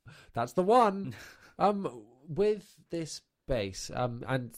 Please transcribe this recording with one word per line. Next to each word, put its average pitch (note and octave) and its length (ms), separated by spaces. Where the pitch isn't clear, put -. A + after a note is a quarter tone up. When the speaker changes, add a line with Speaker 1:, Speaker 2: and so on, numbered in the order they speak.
Speaker 1:
That's A#2+ 180
the F#3 100
one. G3 580
Speaker 2:
<laughs> - 40
Speaker 1:
Um, F3 460
with G3+ 480
this E3 320
bass, G2+ 460
um, B2 340
and B2 300